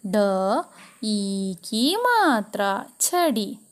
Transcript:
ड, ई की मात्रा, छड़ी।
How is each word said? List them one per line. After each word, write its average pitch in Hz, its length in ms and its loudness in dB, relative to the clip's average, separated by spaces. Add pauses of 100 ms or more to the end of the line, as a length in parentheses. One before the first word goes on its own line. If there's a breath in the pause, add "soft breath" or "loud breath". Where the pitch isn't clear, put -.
ड, 190 100 -2 (880 loud breath)
ई 196 600 -4
की 269 320 0
मात्रा, 277 880 0 (140)
छड़ी। 294 580 0 (140)